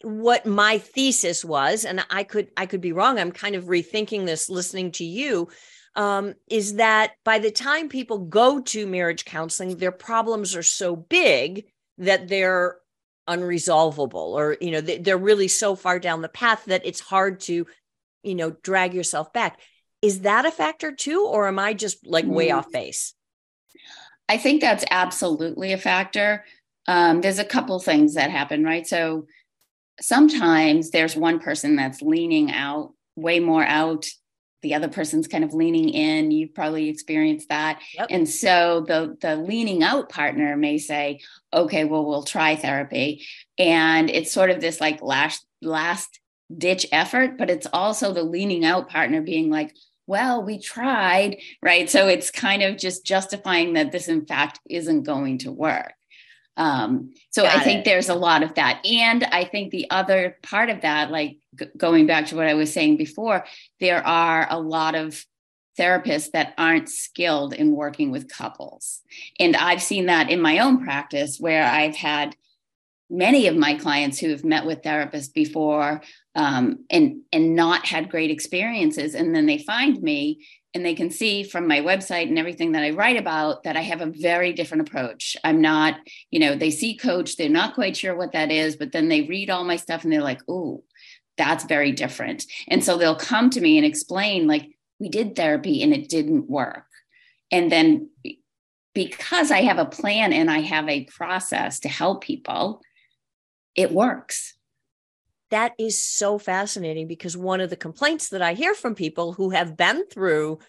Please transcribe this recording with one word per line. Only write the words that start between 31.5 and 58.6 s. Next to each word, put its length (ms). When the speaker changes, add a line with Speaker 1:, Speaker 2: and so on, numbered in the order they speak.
Speaker 2:
that's 260
leaning 480
out, 440
way 240
more 240
out. 420
The 120
other 140
person's 400
kind 160
of 100
leaning 340
in. 440
You've 220
probably 340
experienced 600
that. 320
Speaker 1:
Yep. 160
Speaker 2:
And 180
so 580
the, 340
the 160
leaning 480
out 240
partner 480
may 220
say, 420
"Okay, 300
well, 200
we'll 200
try 320
therapy." 680
And 540
it's 220
sort 180
of 100
this, 200
like, 200
last, 460
last 560
ditch 340
effort, 480
but 120
it's 220
also 400
the 120
leaning 400
out 240
partner 340
being 260
like, 280
"Well, 340
we 160
tried," 840
right? 260
So 200
it's 240
kind 320
of 140
just 280
justifying 680
that 180
this, 160
in 180
fact, 320
isn't 360
going 340
to 140
work. 400
Um, 560
so 140
I 100
Speaker 1:
Got 80
Speaker 2:
think 160
Speaker 1:
it. 60
Speaker 2:
there's 240
a 80
lot 260
of 120
that. 300